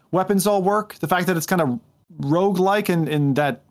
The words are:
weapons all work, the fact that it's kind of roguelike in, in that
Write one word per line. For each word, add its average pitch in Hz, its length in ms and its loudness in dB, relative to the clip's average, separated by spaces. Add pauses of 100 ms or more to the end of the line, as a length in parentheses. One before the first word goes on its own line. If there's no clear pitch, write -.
(120)
weapons 185 340 0
all 202 160 2
work, 208 340 -2
the 160 120 -6
fact 180 180 0
that 180 100 2
it's 160 100 -4
kind 180 140 0
of 127 200 -2 (400)
roguelike 190 680 0
in, 165 200 0
in 147 260 0
that 139 360 0